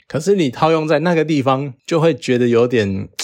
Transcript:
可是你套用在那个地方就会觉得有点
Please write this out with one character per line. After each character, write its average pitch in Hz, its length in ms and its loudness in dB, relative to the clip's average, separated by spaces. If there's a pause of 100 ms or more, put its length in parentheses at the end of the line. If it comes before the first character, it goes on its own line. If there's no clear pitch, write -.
可 139 140 -6
是 196 160 0
你 160 120 0
套 156 220 0
用 160 160 0
在 151 140 0
那 175 120 0
个 156 120 0
地 151 180 -2
方 135 320 -2 (100)
就 165 160 -2
会 160 140 4
觉 123 240 -2
得 123 80 2
有 117 220 2
点 101 400 -2 (160)